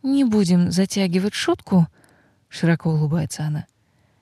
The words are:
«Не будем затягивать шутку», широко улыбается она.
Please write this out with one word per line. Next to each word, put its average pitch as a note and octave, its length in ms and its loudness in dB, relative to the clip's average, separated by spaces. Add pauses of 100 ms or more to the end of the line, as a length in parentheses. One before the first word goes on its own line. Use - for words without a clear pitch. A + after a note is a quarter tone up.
«Не C#4 220 2
будем F3+ 460 2
затягивать F#3+ 640 -2
шутку», - 540 0 (600)
широко E3 420 -2
улыбается D#3 540 -2
она. D3+ 220 -6 (560)